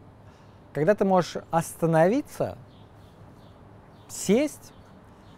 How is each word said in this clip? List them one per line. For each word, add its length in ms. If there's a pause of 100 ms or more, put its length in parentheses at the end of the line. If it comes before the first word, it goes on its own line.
(720)
когда 220
ты 100
можешь 320 (140)
остановиться, 1080 (1500)
сесть, 640 (640)